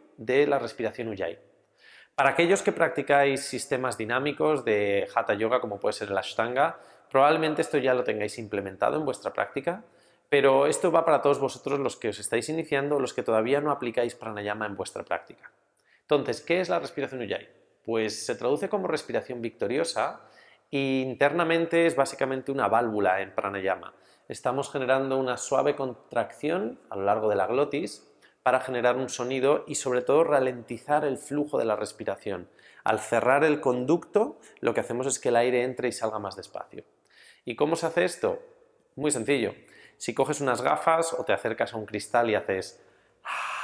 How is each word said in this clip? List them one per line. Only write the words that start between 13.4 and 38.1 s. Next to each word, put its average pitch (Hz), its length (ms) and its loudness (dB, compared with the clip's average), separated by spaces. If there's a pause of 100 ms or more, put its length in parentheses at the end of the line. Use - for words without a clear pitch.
no 151 80 0
aplicáis 120 460 -2
pranayama 107 500 -6
en 101 100 -6
vuestra 95 280 -8
práctica. - 480 -8 (500)
Entonces, 135 400 0
¿qué 175 200 0
es 180 80 -2
la 175 100 0
respiración 135 420 -6
Ujjayi? 98 260 -6 (380)
Pues 110 400 -2
se 123 80 -2
traduce 147 360 -2
como 190 180 -2
respiración 123 520 -4
victoriosa 117 920 -4 (420)
e 135 320 0
internamente 165 800 2
es 160 100 2
básicamente 135 560 0
una 135 160 2
válvula 101 540 2
en 98 140 -10
pranayama. 95 580 -2 (340)
Estamos 127 440 -4
generando 135 480 2
una 127 180 -2
suave 139 380 0
contracción 147 1040 -4 (100)
a 101 60 -10
lo 98 80 -4
largo 107 260 2
de 104 60 4
la 95 100 2
glotis 143 640 -2 (300)
para 127 180 4
generar 123 380 0
un 131 100 -2
sonido 131 600 0
y 147 80 -6
sobre 123 260 -2
todo 143 220 4
ralentizar 131 840 0
el 135 140 -2
flujo 147 400 -2
de 120 60 0
la 107 100 0
respiración. 101 760 -6 (340)
Al 107 160 2
cerrar 123 440 2
el 151 180 2
conducto, 156 800 0 (220)
lo 117 120 0
que 117 60 -2
hacemos 117 260 -2
es 135 140 -4
que 135 100 -2
el 120 60 4
aire 123 260 4
entre 123 280 -2
y - 20 -2
salga 110 260 -4
más 101 180 -8
despacio. - 480 -14 (640)
¿Y 117 100 -8
cómo 156 200 0
se 165 100 -2
hace - 180 0
esto? 95 360 -2 (560)